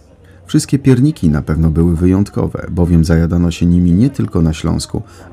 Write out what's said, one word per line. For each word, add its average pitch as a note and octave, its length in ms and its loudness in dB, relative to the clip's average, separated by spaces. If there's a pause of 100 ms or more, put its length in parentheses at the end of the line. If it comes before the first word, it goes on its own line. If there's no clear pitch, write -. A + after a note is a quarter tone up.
(460)
Wszystkie D3+ 340 -2
pierniki C3 500 2
na D2 120 0
pewno D#2+ 300 0
były E2 240 2
wyjątkowe, F#2+ 760 -2
bowiem E2+ 340 2
zajadano E2 460 0
się - 140 -4
nimi F2 260 2
nie G#2+ 180 2
tylko G#2+ 320 -4
na E2 120 2
Śląsku, - 480 -6 (320)